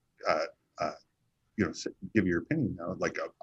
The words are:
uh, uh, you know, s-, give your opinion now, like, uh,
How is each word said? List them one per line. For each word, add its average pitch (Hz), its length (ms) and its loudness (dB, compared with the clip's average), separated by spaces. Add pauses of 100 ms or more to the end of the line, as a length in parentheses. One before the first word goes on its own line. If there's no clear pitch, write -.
(280)
uh, 80 120 4 (400)
uh, 78 120 0 (680)
you 98 80 4
know, 78 60 0
s-, - 160 -10 (280)
give 104 100 6
your 87 140 4
opinion 113 400 0
now, 87 180 -6
like, 87 220 -2
uh, - 80 -4 (160)